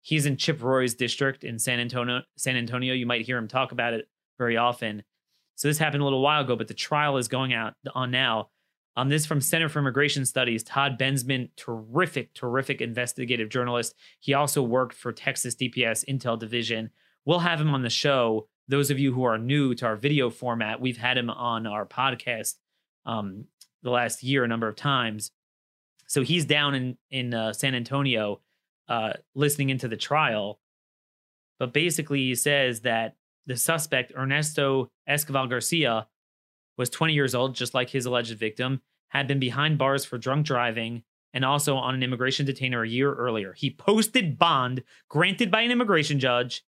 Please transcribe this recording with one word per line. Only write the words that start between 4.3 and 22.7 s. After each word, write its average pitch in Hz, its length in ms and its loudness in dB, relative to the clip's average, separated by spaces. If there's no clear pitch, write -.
very 117 200 2
often. 113 460 0
So - 140 0
this 151 80 2
happened 147 240 2
a 143 40 2
little 135 160 2
while 147 200 4
ago, 127 160 0
but 113 100 -6
the - 60 -14
trial 147 420 0
is 123 140 0
going 131 240 0
out 113 220 -2
on 127 180 -2
now. 123 380 2
Um, 127 100 2
this 151 140 4
is 151 60 -2
from 151 120 0
Center 165 300 2
for 151 100 -2
Immigration 139 460 2
Studies, 120 380 0
Todd 139 360 -2
Bensman, 131 560 0
terrific, 120 760 -4
terrific 131 480 -2
investigative 120 680 -2
journalist. 120 480 -2
He 139 140 0
also 143 280 2
worked 123 340 0
for 120 180 -8
Texas - 420 -4
D 127 140 -2
P 120 160 0
S 113 180 0
Intel 127 340 -2
Division. 113 520 -4
We'll 170 140 4
have 170 220 2
him 151 120 4
on 131 100 0
the 120 60 -2
show. 120 580 2
Those 139 200 2
of 139 100 0
you 139 120 2
who 127 120 0
are 117 140 2
new 131 380 2
to 123 100 -6
our 110 100 0
video 131 340 2
format, 113 500 -4
we've 123 180 -2
had 123 200 0
him 120 120 0
on 113 380 -2
our 104 180 -4
podcast, 123 680 -4